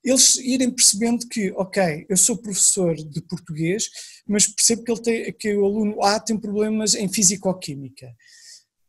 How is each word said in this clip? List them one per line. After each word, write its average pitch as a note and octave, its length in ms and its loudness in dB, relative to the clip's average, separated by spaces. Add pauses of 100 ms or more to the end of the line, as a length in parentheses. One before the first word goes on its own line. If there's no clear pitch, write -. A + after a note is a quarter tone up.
eles B3+ 340 4
irem B3+ 340 0
percebendo A#3 580 0
que, G3+ 240 -2
ok, F#3 560 0
eu F#3+ 80 0
sou A3+ 200 2
professor F#3 600 0
de D#3 260 -10
português, E3+ 680 -4 (380)
mas G3+ 200 2
percebo A#3 360 0
que, A#3 100 -2
ele A3+ 100 -4
tem, A3+ 300 -2
que G#3 220 -4
o G3+ 100 2
aluno G#3 380 0
A G3+ 160 4
tem A3 200 -2
problemas G#3+ 560 0
em G#3+ 140 -2
fisicoquímica. D#3+ 1000 -2 (800)